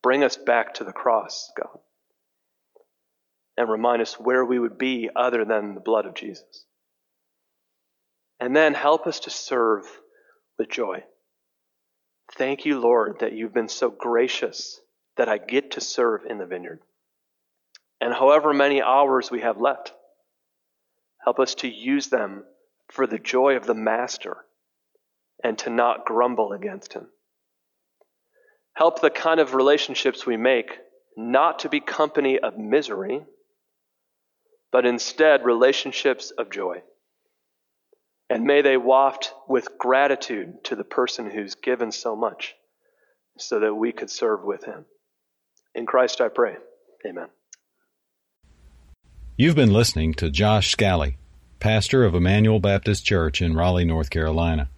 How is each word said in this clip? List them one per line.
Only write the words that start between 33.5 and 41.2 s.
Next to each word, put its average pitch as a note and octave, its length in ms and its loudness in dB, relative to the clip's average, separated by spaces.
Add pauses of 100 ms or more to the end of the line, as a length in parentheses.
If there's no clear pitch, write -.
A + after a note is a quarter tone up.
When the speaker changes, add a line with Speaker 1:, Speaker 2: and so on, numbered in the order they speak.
Speaker 1:
but B2 140 2
instead C3 600 2
relationships B2+ 840 0
of - 180 -6
joy. F2+ 320 -8 (1500)
And A2+ 160 -2
may C#3+ 180 4
they C3+ 140 4
waft C3 540 2 (160)
with C3 300 -2
gratitude B2+ 840 -2
to - 120 -6
the G#2 80 -8
person B2 460 -4